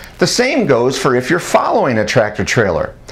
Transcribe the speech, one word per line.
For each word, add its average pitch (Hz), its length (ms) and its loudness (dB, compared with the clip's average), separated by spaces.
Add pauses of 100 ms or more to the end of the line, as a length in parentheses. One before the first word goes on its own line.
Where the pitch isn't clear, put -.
(180)
The 180 100 2
same 247 400 0
goes 127 320 2
for 131 160 2
if 127 140 0
you're 165 100 0
following 180 580 0
a 107 80 0
tractor 107 380 0
trailer. 92 500 0 (180)